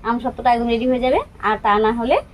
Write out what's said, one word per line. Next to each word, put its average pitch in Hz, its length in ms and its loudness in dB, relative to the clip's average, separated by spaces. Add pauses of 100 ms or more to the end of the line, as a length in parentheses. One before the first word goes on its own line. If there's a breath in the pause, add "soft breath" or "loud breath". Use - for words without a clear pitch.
আমসত্ত্বটা 247 500 -4
একদম 240 160 0
রেডি 233 200 0
হয়ে 254 160 0
যাবে। 262 140 2 (240)
আর 208 220 0
তা 208 140 4
না 214 140 2
হলে 233 240 0 (180)